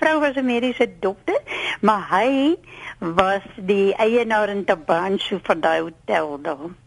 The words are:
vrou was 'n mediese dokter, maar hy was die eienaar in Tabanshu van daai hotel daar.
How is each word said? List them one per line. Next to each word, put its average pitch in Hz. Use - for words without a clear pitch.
vrou 311
was 277
'n 262
mediese 240
dokter, 214
maar 202
hy 269
was 190
die 196
eienaar 220
in 202
Tabanshu 180
van 170
daai 160
hotel 165
daar. 151